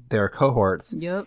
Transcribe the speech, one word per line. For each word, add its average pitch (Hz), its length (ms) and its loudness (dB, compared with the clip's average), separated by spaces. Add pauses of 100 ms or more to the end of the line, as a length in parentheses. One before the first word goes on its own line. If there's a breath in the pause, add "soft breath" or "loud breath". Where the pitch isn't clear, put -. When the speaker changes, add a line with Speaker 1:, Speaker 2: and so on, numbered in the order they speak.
Speaker 1:
their 104 200 2
cohorts, 113 640 0
Speaker 2:
Yep. 175 320 -6